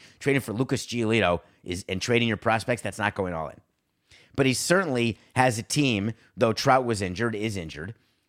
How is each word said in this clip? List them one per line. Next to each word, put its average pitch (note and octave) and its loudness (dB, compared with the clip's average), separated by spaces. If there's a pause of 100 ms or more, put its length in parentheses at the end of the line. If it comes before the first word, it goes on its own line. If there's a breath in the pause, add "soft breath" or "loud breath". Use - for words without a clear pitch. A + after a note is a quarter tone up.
(180 loud breath)
Trading C#3 0
for A2+ -6
Lucas B2 -2
Giolito G#2+ 2 (200 soft breath)
is, F2+ -8
and F#2+ -4
trading A#2+ 2
your A2 0
prospects, A2+ -2
that's G2+ -6
not G#2 0
going F2+ -4
all D#2 -6
in. - -18 (760 soft breath)
But C3+ 2
he C3 4
certainly C3 0 (180 soft breath)
has B2+ 4
a A#2 -4
team, A2+ 0 (220 soft breath)
though A2+ 2
Trout C3 4
was A2+ -2
injured, G#2 -2
is G#2 -4
injured, D#2+ -10 (340)